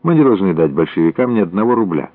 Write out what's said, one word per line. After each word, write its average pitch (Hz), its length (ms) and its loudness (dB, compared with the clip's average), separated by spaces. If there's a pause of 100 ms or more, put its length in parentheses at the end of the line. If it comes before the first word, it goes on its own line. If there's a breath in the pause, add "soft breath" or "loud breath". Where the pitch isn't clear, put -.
Мы 170 140 0
не 156 60 4
должны 98 300 2
дать 80 180 0
большевикам 82 640 -2
ни 110 80 0
одного 104 340 0
рубля. 87 400 -4